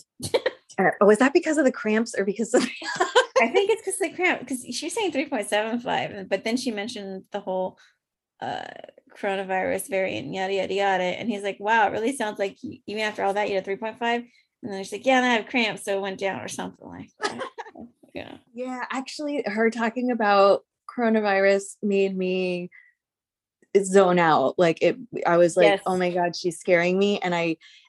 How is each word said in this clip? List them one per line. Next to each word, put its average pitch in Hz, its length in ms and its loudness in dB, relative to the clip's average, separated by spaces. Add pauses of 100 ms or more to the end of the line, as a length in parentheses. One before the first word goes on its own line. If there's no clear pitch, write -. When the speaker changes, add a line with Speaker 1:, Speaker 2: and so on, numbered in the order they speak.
(200)
Speaker 1:
<laughs> - 140 -2 (420)
Speaker 2:
Uh, 180 140 4 (120)
was 208 160 8
that 262 140 4
because 320 240 2
of 302 80 4
the 262 60 4
cramps 220 480 -2
or 196 60 0
because 196 280 -4
of 262 100 4
<laughs> - 800 0
Speaker 1:
I 233 120 4
think 403 180 2
it's 403 140 0
'cause 381 160 -6
of 330 100 -2
the - 60 -16
cramp, 339 320 0
'cause 247 240 -8
she 277 140 -8
was 359 60 -8
saying 392 200 -2
three 277 160 -2
point 208 200 -4
seven 220 300 -2
five, 196 500 -6
but 190 140 -2
then 226 140 -2
she 247 160 -4
mentioned 202 580 -10
the 202 80 -8
whole, 185 400 -6 (600)
uh, 120 240 -8 (520)
coronavirus 190 720 -4
variant, 190 460 -4
yada, 190 180 -4
yada, 190 220 -2
yada. 196 300 0
And 190 260 -4
he's 202 140 -6
like, 196 160 -6
"Wow, 214 260 2
it - 60 -2
really 240 240 -4
sounds 214 240 -6
like 196 240 -4
y-, - 240 -14
even 208 160 -6
after 208 180 -4
all 196 120 0
that, 208 160 -2
you 202 40 -2
had 185 100 -2
three 196 120 -4
point 220 240 -10
five." 240 240 -2 (400)
And 208 80 -8
then 196 100 -6
she's 190 120 -12
like, 202 120 -10
"Yeah, 262 120 4
and 247 80 2
I 247 80 2
have 208 120 -2
cramps, 214 380 -2
so 196 120 -2
it 196 60 -2
went 190 160 -6
down," 190 220 -4
or - 80 -10
something 185 400 -12
like - 220 -16 (100)
that. - 200 -6 (360)
<laughs> - 360 -20
Yeah. - 260 -14 (140)
Speaker 2:
Yeah, 254 380 -10
actually, 285 560 -6
her 220 240 2
talking 233 400 -2
about 202 540 4 (260)
coronavirus 196 920 2
made 196 320 2
me 185 520 -2 (1120)
zone 185 380 6
out. 156 400 4
Like, 165 240 4
it, 175 140 4 (300)
I 170 100 4
was 175 200 6
like, 180 100 8
Speaker 1:
Yes. 196 200 4
Speaker 2:
"Oh 185 100 0
my 180 140 0
God, 175 240 -2
she's 175 240 -6
scaring 180 400 2
me." 202 220 2
And 180 120 -2
I, 170 260 -2 (300)